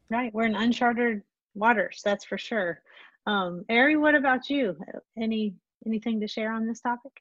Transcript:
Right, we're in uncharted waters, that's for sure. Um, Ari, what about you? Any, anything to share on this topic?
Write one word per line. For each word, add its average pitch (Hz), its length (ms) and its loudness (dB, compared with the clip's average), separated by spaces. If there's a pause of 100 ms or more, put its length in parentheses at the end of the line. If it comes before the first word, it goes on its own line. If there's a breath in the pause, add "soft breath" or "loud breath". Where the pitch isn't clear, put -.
Right, 233 260 -4
we're 226 120 0
in 220 100 0
uncharted 233 640 2 (320)
waters, 208 500 2
that's 202 200 0
for 196 140 -6
sure. 180 420 -4 (460 loud breath)
Um, 185 440 -2
Ari, 269 260 4
what 302 180 6
about 262 340 2
you? 254 280 0 (420)
Any, 220 360 -2 (320)
anything 220 340 -2
to 214 80 -2
share 220 240 -4
on 226 140 -2
this 226 140 -6
topic? 247 400 -6